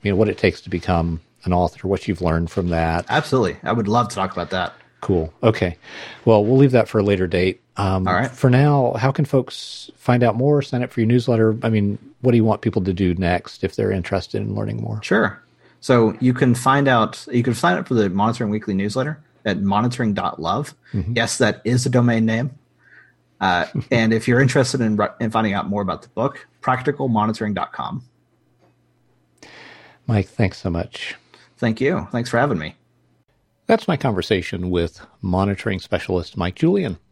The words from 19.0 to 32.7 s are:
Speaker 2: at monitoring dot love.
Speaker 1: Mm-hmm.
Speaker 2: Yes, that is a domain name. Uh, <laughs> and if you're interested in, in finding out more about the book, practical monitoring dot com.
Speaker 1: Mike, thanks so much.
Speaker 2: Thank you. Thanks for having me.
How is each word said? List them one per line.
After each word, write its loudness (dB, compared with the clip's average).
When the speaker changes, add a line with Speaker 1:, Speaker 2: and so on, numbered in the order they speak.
Speaker 2:
at -2
monitoring 0
dot -6
love. -4
Speaker 1:
Mm-hmm. -4
Speaker 2:
Yes, -2
that 2
is 0
a -2
domain 2
name. -2
Uh, 0
<laughs> -6
and 2
if -2
you're 4
interested 2
in, 0
in -2
finding 0
out -4
more -4
about -4
the -20
book, -6
practical -2
monitoring 0
dot -6
com. -10
Speaker 1:
Mike, 0
thanks 0
so -6
much. -6
Speaker 2:
Thank -2
you. -2
Thanks -4
for 2
having 2
me. -10